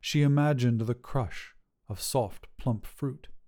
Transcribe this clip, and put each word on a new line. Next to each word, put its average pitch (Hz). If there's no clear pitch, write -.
She -
imagined 143
the 113
crush -
of 98
soft, -
plump 110
fruit -